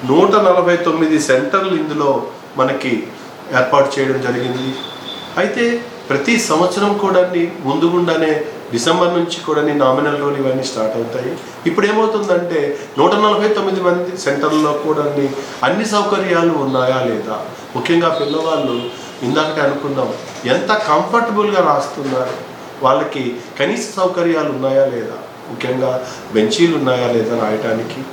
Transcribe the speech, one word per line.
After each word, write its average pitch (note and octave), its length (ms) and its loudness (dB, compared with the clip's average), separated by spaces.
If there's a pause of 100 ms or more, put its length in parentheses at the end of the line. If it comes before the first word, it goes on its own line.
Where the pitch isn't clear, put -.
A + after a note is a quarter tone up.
(100)
నూట F#3+ 220 6 (140)
నలభై F3 300 4 (100)
తొమ్మిది D#3 320 2 (100)
సెంటర్లు E3+ 540 2
ఇందులో C#3+ 280 0 (500)
మనకి C3 320 0 (680)
ఏర్పాటు C3+ 360 4
చేయడం C3+ 320 0
జరిగింది. B2 440 -2 (720)
అయితే G#3 240 0 (440)
ప్రతి C#3 260 2 (140)
సంవత్సరం F#3 440 2 (100)
కూడా F#3 200 4 (440)
ముందుగుండానే E3 680 2 (400)
డిసెంబర్ E3+ 460 2
నుంచి E3+ 280 -2
కూడా D3 140 2 (220)
నామినల్ C#3 400 4
రోల్ C#3 180 -2
ఇవన్నీ C3 300 0
స్టార్ట్ A2 280 -2
అవుతాయి. A#2+ 320 -4 (380)
ఇప్పుడు E3+ 220 2
ఏమవుతుందంటే, G3 680 2 (380)
నూట F3 140 6 (120)
నలభై G#3 240 2 (100)
తొమ్మిది F#3+ 280 0
మంది F3 240 0 (140)
సెంటర్లలో D3 480 2 (140)
కూడా D3 180 0 (600)
అన్ని G3+ 260 0
సౌకర్యాలు F#3+ 600 2 (120)
ఉన్నాయా C3 340 2 (120)
లేదా, G#2+ 260 -4 (400)
ముఖ్యంగా E3 420 2
పిల్లవాళ్ళు D3 580 -2 (520)
ఇందాకటే D#3 380 0
అనుకున్నాం, C#3 440 -2 (440)
ఎంత - 160 0 (200)
కంఫర్టబుల్గా G#3 800 2
రాస్తున్నారు, C3+ 640 -2 (500)
వాళ్ళకి C3+ 380 2 (380)
కనీస A3 260 0 (140)
సౌకర్యాలు E3+ 560 2
ఉన్నాయా C3+ 280 2 (100)
లేదా, A2 220 -6 (340)
ముఖ్యంగా B2+ 420 -2 (420)
బెంచీలు E3+ 460 4
ఉన్నాయా B2+ 260 2 (100)
లేదా A2+ 180 0 (100)
రాయటానికి A2 560 -2 (120)